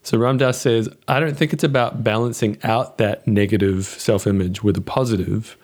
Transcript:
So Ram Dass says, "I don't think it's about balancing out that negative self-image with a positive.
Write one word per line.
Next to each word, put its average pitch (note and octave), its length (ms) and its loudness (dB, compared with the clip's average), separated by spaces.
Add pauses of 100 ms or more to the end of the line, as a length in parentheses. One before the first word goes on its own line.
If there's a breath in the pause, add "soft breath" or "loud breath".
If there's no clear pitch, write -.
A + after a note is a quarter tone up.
So - 160 -2
Ram B2+ 180 2
Dass B2+ 240 0
says, A2+ 280 2 (180)
"I C3 120 2
don't D3+ 160 -2
think D3+ 180 0
it's - 100 -2
about B2+ 400 0
balancing A2+ 600 0
out A2+ 360 -2
that G#2 260 0
negative G2 600 2
self-image F#2+ 800 0
with G#2 140 2
a G2+ 40 -2
positive. A2 840 -2